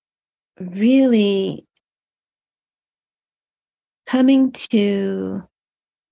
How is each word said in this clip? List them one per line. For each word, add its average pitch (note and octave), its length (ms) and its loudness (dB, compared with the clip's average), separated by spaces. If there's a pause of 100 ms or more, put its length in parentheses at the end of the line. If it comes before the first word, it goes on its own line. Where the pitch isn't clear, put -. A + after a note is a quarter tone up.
(600)
really G3+ 1040 0 (2500)
coming C4 460 2
to G3 920 -4 (680)